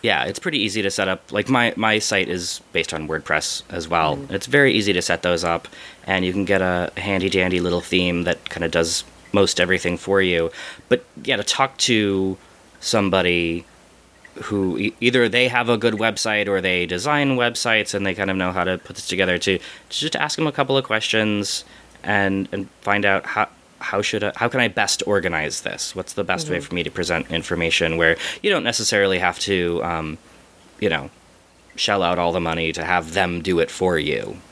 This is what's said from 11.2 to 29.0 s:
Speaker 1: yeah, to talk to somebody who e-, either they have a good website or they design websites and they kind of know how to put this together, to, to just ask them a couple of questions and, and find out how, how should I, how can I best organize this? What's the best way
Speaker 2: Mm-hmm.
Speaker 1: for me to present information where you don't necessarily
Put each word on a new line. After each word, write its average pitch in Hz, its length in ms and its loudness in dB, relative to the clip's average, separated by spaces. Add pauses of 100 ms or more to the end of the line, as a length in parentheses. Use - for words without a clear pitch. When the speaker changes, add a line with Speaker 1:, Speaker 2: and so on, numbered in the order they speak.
Speaker 1:
yeah, 131 120 0
to 127 80 -4
talk - 340 0
to 98 580 2 (440)
somebody 87 880 2 (760)
who 95 360 -2
e-, 101 200 -2
either 120 300 4
they 123 180 2
have 120 220 0
a 120 80 4
good 110 160 2
website 107 540 0
or 98 140 2
they 90 240 2
design 135 520 0
websites 117 560 0
and 101 120 -2
they 95 100 0
kind 95 160 0
of 95 60 0
know 90 140 0
how 90 120 0
to 92 160 0
put - 160 -16
this - 120 -10
together, 92 300 2
to, 92 220 0
to - 40 -10 (360)
just 151 160 -4
ask 147 200 -2
them 160 120 0
a 147 40 0
couple 139 260 0
of 131 60 2
questions 107 800 0 (400)
and, 98 480 2
and 98 180 -8 (120)
find 101 240 0
out 98 200 2
how, - 220 0 (320)
how - 220 -2
should 104 220 -2
I, 104 120 -2
how 117 120 0
can 127 120 0
I 120 80 4
best 101 380 0
organize 85 560 0
this? - 340 -8
What's 92 180 -8
the 101 100 -4
best 85 260 -2
way 87 80 -2
Speaker 2:
Mm-hmm. 73 80 -4
Speaker 1:
for - 100 -8
me 87 80 0
to 78 80 -4
present 82 400 -2
information 82 680 0
where 82 200 6 (240)
you 202 80 0
don't 175 140 0
necessarily 101 560 2